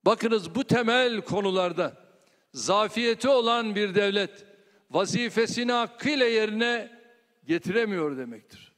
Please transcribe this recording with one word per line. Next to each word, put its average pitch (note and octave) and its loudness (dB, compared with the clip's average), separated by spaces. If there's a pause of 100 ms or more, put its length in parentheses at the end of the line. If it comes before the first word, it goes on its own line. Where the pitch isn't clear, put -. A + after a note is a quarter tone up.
Bakınız G#3+ 0
bu C4+ -2
temel A#3+ 2
konularda F3+ -2 (560)
zafiyeti G#3+ 0
olan A#3 2
bir G3+ -2
devlet G3+ 0 (460)
vazifesini A3+ 0
hakkıyla B3+ 0
yerine A3 0 (540)
getiremiyor E3+ -2
demektir. - -16